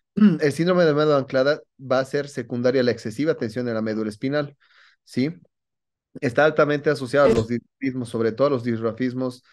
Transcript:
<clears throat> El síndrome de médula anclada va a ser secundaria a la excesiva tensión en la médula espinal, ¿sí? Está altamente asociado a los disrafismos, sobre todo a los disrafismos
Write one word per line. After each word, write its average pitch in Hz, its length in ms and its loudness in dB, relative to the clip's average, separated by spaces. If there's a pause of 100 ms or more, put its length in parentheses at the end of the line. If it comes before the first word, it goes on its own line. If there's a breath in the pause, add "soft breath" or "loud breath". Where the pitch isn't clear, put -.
(160)
<clears throat> 190 240 4
El 147 120 2
síndrome 180 320 2
de 151 100 4
médula 151 240 4
anclada 135 420 0 (200)
va 127 200 0
a 135 60 0
ser 143 220 -4
secundaria 127 540 0
a - 20 0
la 120 80 2
excesiva 143 440 -4
tensión 120 320 -6
en 113 60 -4
la 110 80 -4
médula 110 280 -4
espinal, 139 460 -6 (480 soft breath)
¿sí? 147 300 -4 (840)
Está 143 260 2
altamente 151 440 2
asociado 139 360 2
a - 80 6
los 110 140 0
disrafismos, 123 600 -6
sobre 113 240 -2
todo 135 160 0
a - 20 -2
los 120 140 -2
disrafismos 123 880 -4